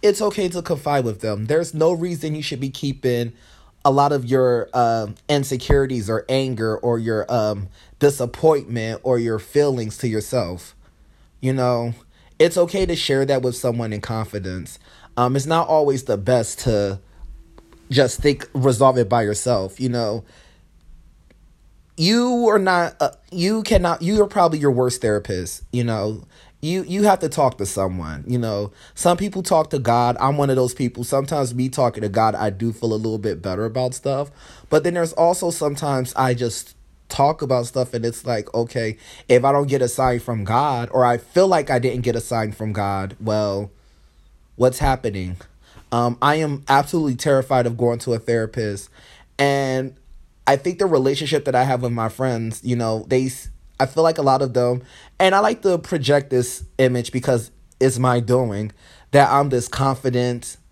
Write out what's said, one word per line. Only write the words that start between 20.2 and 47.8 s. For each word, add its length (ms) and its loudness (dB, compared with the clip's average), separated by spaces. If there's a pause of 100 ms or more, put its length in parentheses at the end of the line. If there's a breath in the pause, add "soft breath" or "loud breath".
You 520 2
are 100 4
not, 420 2
uh, 100 2 (200)
you 320 0
cannot, 380 2
you 220 2
are 40 4
probably 320 2
your 120 2
worst 320 0
therapist, 600 -2 (100)
you 120 0
know. 400 -4 (380 soft breath)
You, 220 -2
you 200 -2
have 160 6
to 80 -2
talk 300 0
to 80 -4
someone, 600 -6
you 120 -2
know. 340 -4 (220 loud breath)
Some 240 2
people 240 -6
talk 280 0
to 80 -2
God. 420 2
I'm 180 0
one 100 2
of 80 2
those 180 0
people. 300 -4
Sometimes 500 -2
me 140 -2
talking 340 0
to 60 -2
God, 260 2
I 140 -2
do 240 -4
feel 200 -2
a 40 -2
little 220 -4
bit 240 -4
better 240 -4
about 260 -2
stuff. 380 -4 (400 loud breath)
But 140 2
then 100 0
there's 200 -2
also 360 2
sometimes 640 -4
I 160 2
just 440 -6 (320)
talk 340 0
about 240 0
stuff 280 -4
and 100 -4
it's 220 -6
like, 280 -4
okay, 440 -4 (280 loud breath)
if 160 8
I 100 4
don't 160 2
get 140 2
a 60 2
sign 320 0
from 240 -6
God, 480 0
or 120 4
I 120 4
feel 320 2
like 220 0
I 80 2
didn't 240 -2
get 120 0
a 60 -2
sign 320 -4
from 220 -6
God, 440 -4
well, 520 -2 (840)
what's 220 2
happening? 600 -4 (520 soft breath)
Um, 300 0
I 160 2
am 320 -4
absolutely 480 2
terrified 500 2
of 120 -4
going 220 0